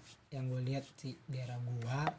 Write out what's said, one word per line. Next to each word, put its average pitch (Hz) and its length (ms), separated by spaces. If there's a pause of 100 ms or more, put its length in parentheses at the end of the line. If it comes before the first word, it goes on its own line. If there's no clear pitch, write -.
(280)
yang 131 200
gua 127 120
lihat 135 360
sih, 131 160 (100)
di 135 140
era 123 220
gua, 123 500 (120)